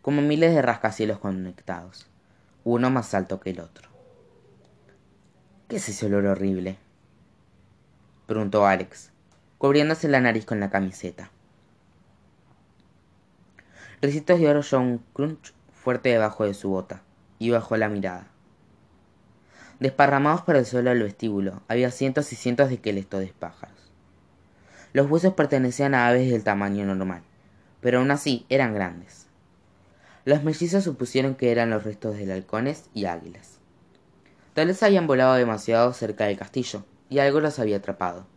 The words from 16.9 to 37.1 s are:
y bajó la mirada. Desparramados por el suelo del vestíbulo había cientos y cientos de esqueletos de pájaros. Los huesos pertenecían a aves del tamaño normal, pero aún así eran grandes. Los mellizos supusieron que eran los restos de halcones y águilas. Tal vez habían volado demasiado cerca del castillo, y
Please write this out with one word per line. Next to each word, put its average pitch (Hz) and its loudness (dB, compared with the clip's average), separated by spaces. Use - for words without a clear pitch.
y 117 -2
bajó 113 0
la 107 0
mirada. 95 -8
Desparramados 139 2
por 165 2
el 127 4
suelo 123 0
del 120 2
vestíbulo 101 -6
había 123 0
cientos 135 -4
y - -14
cientos 127 0
de 127 -4
esqueletos 98 -6
de 95 -8
pájaros. - -18
Los 139 4
huesos 170 4
pertenecían 139 0
a 123 4
aves 127 4
del 110 0
tamaño 101 -2
normal, 95 -4
pero 123 2
aún 131 2
así 143 -2
eran 123 0
grandes. 92 -8
Los 143 2
mellizos 170 -2
supusieron 135 -2
que 123 0
eran 117 0
los 107 -2
restos 107 -8
de 101 -8
halcones 110 -6
y 101 -6
águilas. 85 -12
Tal 156 2
vez 190 0
habían 190 4
volado 131 4
demasiado 117 2
cerca 107 -4
del 101 -2
castillo, 104 -8
y 135 0